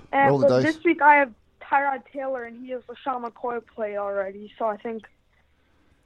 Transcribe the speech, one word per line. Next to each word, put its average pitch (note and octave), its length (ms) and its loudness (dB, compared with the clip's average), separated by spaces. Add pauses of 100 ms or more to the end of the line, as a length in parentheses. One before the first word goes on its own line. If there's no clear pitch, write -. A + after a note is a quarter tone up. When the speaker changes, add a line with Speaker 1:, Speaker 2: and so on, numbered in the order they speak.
(120)
Speaker 1:
And, - 180 4
Speaker 2:
Roll D3 100 2
the C#4 80 4
Speaker 1:
but B3+ 160 4
Speaker 2:
dice. D#4 120 0
Speaker 1:
this - 80 -20
week E4 180 2
I D4 160 8
have C4+ 140 2 (300)
Tyrod C#4 400 -2 (100)
Taylor, C4+ 340 -6
and A#3 200 -18
he B3+ 60 -12
has B3 180 -8
LaShawn B3 400 -8
McCoy A#3+ 320 -8 (140)
played G#3 220 -8
already, G3+ 600 -6
so A#3+ 80 -4
I G#3+ 120 -2
think A3+ 260 -10 (1040)